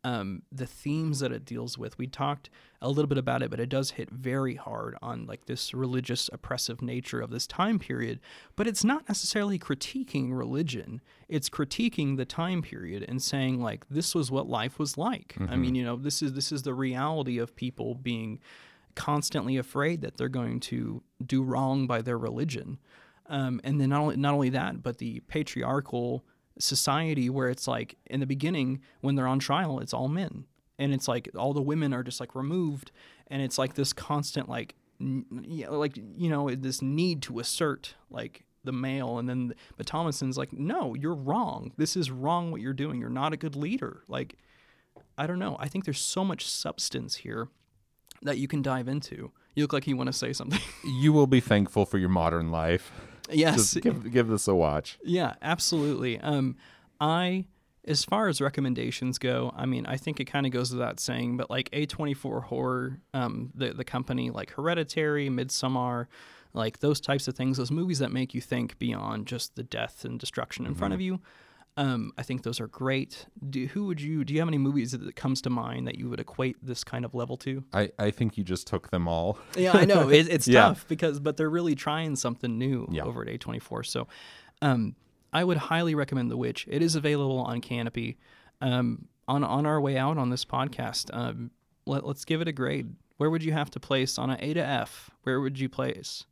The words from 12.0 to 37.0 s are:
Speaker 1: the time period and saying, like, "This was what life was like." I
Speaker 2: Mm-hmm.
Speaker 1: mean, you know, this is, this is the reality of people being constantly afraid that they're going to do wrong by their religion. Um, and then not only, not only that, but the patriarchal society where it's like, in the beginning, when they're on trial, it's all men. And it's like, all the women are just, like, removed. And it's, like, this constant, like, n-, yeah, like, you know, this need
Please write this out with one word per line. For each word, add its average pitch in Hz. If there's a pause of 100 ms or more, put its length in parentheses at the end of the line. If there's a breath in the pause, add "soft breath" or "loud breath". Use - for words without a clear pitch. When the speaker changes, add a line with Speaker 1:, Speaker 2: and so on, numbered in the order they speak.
Speaker 1:
the 131
time 170
period 90
and 131
saying, 127
like, 107
"This 156
was 143
what 135
life 120
was 143
like." 214
I -
Speaker 2:
Mm-hmm. 127
Speaker 1:
mean, 127
you 123
know, 120
this 139
is, 139
this 131
is 139
the 131
reality 131
of 117
people 120
being 117 (540 soft breath)
constantly 135
afraid 143
that -
they're 123
going 120
to 120 (220)
do 131
wrong 131
by 117
their 120
religion. 120 (480 soft breath)
Um, 131
and 143
then 135
not 143
only, 151
not 143
only 135
that, 131
but 120
the 117
patriarchal 127 (340)
society 143
where 131
it's 131
like, 117 (100)
in 139
the 135
beginning, 135 (200 soft breath)
when 139
they're 131
on 131
trial, 143
it's 113
all 127
men. 165 (340)
And 139
it's 131
like, 120
all 131
the 143
women 147
are 123
just, 123
like, 123
removed. 143 (380 soft breath)
And 139
it's, 131
like, 135
this 139
constant, -
like, 120 (260)
n-, 131 (240)
yeah, 156
like, 147
you 185
know, 143
this 131
need 151